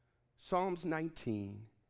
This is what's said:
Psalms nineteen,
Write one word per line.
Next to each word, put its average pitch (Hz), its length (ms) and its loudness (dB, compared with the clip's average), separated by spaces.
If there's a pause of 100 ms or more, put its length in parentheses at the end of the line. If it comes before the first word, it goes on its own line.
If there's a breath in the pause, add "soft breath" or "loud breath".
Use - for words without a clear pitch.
(380)
Psalms 180 460 2
nineteen, 117 800 -2 (280)